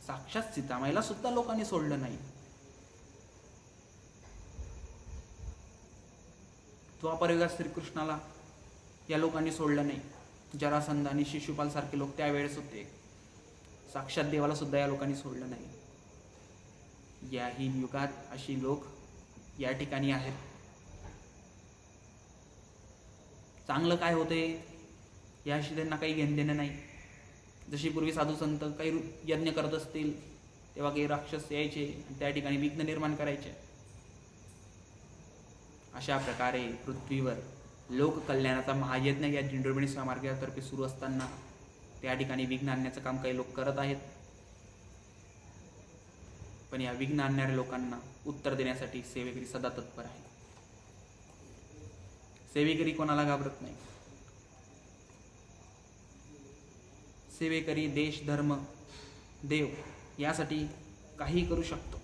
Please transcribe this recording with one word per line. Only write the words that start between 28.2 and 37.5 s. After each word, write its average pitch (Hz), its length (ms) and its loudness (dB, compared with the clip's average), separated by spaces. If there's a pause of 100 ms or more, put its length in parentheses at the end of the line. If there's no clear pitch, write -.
संत 151 240 2
काही 151 320 0
रु-, 160 180 0 (140)
यज्ञ 156 280 4
करत 151 220 2
असतील, - 640 -2 (400)
तेव्हा 143 160 2
काही 147 160 4
राक्षस 147 440 0
यायचे 147 560 0
आणि 135 120 -8
त्या 143 100 2
ठिकाणी 143 280 2
विघ्न 147 240 2
निर्माण 156 340 2
करायचे. 143 420 -2 (2250)
अशा 135 240 0
प्रकारे 127 500 2
पृथ्वीवर 127 680 0 (540)